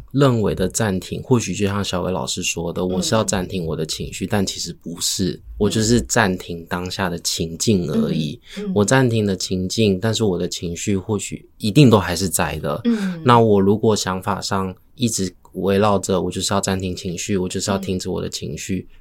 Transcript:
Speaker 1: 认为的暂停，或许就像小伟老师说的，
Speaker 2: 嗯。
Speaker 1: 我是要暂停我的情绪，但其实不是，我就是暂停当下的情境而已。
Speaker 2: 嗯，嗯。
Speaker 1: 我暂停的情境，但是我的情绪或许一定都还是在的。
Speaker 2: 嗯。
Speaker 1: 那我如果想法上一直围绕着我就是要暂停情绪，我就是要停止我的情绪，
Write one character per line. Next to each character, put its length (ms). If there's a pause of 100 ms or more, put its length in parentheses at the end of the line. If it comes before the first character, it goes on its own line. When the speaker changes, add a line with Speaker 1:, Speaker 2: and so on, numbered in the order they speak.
(120)
Speaker 1:
认 300
为 140
的 120
暂 320
停， 220
或 180
许 140
就 140
像 160
小 180
伟 100
老 140
师 160
说 320
的， 80
Speaker 2:
嗯。 80
Speaker 1:
我 100
是 140
要 100
暂 240
停 200
我 80
的 100
情 260
绪， 140
但 180
其 160
实 140
不 260
是， 400 (200)
我 100
就 100
是 220
暂 340
停 320
当 220
下 180
的 120
情 400
境 320
而 180
已。 320 (160)
Speaker 2:
嗯， 80
嗯。 80
Speaker 1:
我 100
暂 240
停 200
的 100
情 320
境， 300
但 120
是 120
我 160
的 100
情 260
绪 220
或 220
许 280 (120)
一 100
定 180
都 120
还 160
是 120
在 300
的。 280
Speaker 2:
嗯。 380
Speaker 1:
那 160
我 220
如 160
果 180
想 240
法 220
上 320 (220)
一 120
直 240 (220)
围 240
绕 220
着 200
我 120
就 100
是 100
要 80
暂 200
停 160
情 200
绪， 220
我 100
就 120
是 100
要 80
停 220
止 100
我 100
的 80
情 300
绪， 300 (140)